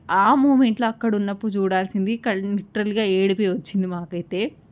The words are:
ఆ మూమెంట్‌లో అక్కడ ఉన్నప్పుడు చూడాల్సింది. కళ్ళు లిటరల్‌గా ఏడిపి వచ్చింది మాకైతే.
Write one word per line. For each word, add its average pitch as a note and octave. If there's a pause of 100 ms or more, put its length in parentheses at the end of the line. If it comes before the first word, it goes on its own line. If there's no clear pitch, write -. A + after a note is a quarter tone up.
(100)
ఆ G3
మూమెంట్‌లో C4
అక్కడ A3+
ఉన్నప్పుడు G3+
చూడాల్సింది. F#3+
కళ్ళు G3+
లిటరల్‌గా G#3
ఏడిపి G3
వచ్చింది F#3
మాకైతే. F3 (300)